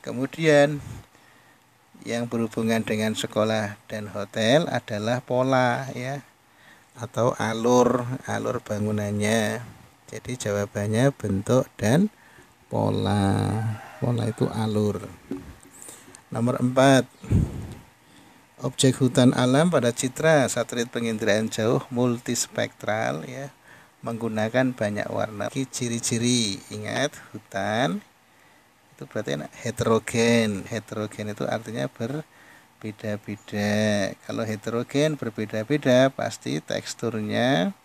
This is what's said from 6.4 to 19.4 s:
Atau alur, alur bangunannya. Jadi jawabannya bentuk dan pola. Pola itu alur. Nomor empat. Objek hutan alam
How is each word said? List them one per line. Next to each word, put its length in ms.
Atau 420
alur, 680
alur 380
bangunannya. 1000
Jadi 280
jawabannya 720
bentuk 640
dan 320
pola. 800
Pola 320
itu 200
alur. 520
Nomor 320
empat. 440
Objek 380
hutan 340
alam 320